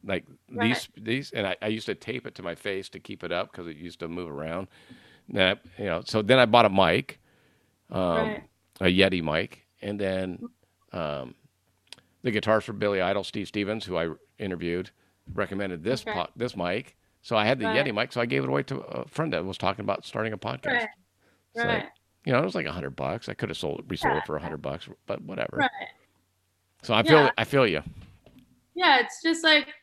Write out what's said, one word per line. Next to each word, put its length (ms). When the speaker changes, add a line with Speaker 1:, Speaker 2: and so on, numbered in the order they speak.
Speaker 1:
Like, 200
Speaker 2:
Right. 200
Speaker 1:
these, 280
these, 360
and 140
I, 140
I 60
used 200
to 100
tape 300
it 100
to 60
my 120
face 360
to 100
keep 240
it 80
up 200
'cause 140
it 100
used 220
to 100
move 220
around. 380
That, 300
you 100
know, 200
so 160
then 160
I 80
bought 200
a 40
mic, 500
um, 100
Speaker 2:
Right. 160
Speaker 1:
a 40
Yeti 380
mic, 440
and 160
then, 500
um, 420
the 80
guitars 340
for 100
Billy 280
Idol, 220
Steve 240
Stevens, 360
who 140
I 160
interviewed, 520
recommended 480
this 200
Speaker 2:
Okay. 100
Speaker 1:
po-, 240
this 200
mic. 400
So 140
I 80
had 160
the 60
Speaker 2:
Right. 200
Speaker 1:
Yeti 80
mic, 180
so 80
I 60
gave 160
it 60
away 160
to 160
a 260
friend 260
that 120
was 140
talking 260
about 200
starting 280
a 60
podcast. 280
Speaker 2:
Right. 80
Speaker 1:
So, 100
Speaker 2:
Right. 240
Speaker 1:
you 80
know, 80
it 40
was 120
like 100
a 60
hundred 240
bucks. 320
I 60
could 140
have 100
sold, 300
resold 260
Speaker 2:
Yeah. 40
Speaker 1:
it 80
for 100
a 40
hundred 220
bucks, 260
but 160
whatever. 360
Speaker 2:
Right. 300
Speaker 1:
So 120
I 100
feel, 200
Speaker 2:
Yeah. 140
Speaker 1:
I 60
feel 220
you. 160
Speaker 2:
Yeah, 240
it's 240
just 220
like 280